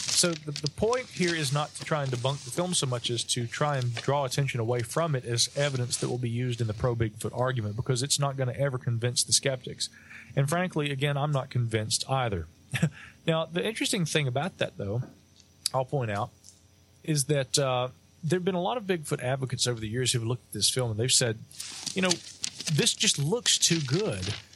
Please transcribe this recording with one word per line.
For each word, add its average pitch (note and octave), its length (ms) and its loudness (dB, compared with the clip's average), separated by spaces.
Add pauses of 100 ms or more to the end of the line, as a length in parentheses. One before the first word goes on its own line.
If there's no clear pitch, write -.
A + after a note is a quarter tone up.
(120)
So F3 220 4
the, D3+ 180 -6
the C#3+ 180 -4
point B3 380 0
here F3 260 0
is D3+ 180 0
not D3 240 0
to - 100 -10
try D3+ 180 0
and C3+ 80 -2
debunk C3 320 -2
the B2+ 80 -10
film F3+ 240 0
so - 100 2
much B2 240 -2
as A#2 140 -2
to A#2+ 240 -2
try D3 300 0
and A#2+ 180 0
draw C#3 300 0
attention C3 340 0
away A#2+ 220 0
from D#3 340 0
it B2+ 100 -4
as A#2 300 2
evidence C3 420 0
that C#3 120 -2
will B2 100 -2
be B2 100 -2
used A#2+ 320 -2
in A2+ 60 2
the G#2 80 -2
pro-Bigfoot A#2 600 0
argument, A#2+ 400 0
because B2 280 0
it's C#3+ 160 2
not C#3 180 0
gonna B2+ 160 0
ever C3 240 0
convince B2 460 0
the A2+ 100 2
skeptics. - 560 -2 (460)
And C#3 120 4
frankly, F3 440 0
again, C#3+ 260 0
I'm D3 140 0
not C3 180 0
convinced A2 600 0
either. A#2 380 0 (260)
<laughs> D3+ 160 2 (380)
Now, D#3+ 180 2
the E3+ 180 -2
interesting A3+ 420 0
thing D3+ 220 2
about D3 300 -2
that, - 220 -2
though, G#2+ 240 -2 (720)
I'll C3 100 2
point B2 240 0
out, G#2 220 0 (720)
is D3 220 0
that, C#3+ 340 0
uh, B2+ 300 2 (340)
there E3 140 2
have F3+ 80 -2
been F#3+ 100 2
a F3 60 0
lot A3 160 -2
of A3 80 -6
Bigfoot D#3+ 360 -2
advocates B2+ 460 0
over A#2+ 120 -2
the A2 80 -6
years A#2+ 240 0
who've A#2 140 0
looked A#2+ 240 -4
at - 40 -14
this C#3+ 180 2
film B2 180 0
and G#2+ 100 -2
they've B2+ 120 2
said, A2+ 260 4 (560)
you F#3+ 80 0
know, F#3 80 2 (640)
"This G3 220 4
just - 240 2
looks F3+ 400 2
too E3 220 4
good. B2 520 0 (220)